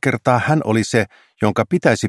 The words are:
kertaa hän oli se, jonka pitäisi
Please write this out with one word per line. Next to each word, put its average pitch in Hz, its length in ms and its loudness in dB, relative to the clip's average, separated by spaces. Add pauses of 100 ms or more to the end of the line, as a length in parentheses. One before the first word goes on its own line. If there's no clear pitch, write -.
kertaa 123 360 0
hän 151 260 0
oli 110 200 0
se, 110 220 0 (360)
jonka 107 260 0
pitäisi 127 400 0